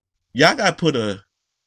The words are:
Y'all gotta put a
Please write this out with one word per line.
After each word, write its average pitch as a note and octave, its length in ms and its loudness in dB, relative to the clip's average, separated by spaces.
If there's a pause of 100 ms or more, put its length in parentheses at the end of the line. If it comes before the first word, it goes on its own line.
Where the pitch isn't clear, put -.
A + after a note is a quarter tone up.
(320)
Y'all D#3 240 2
gotta G3+ 200 0
put D#3 200 0
a G#2 260 -4 (440)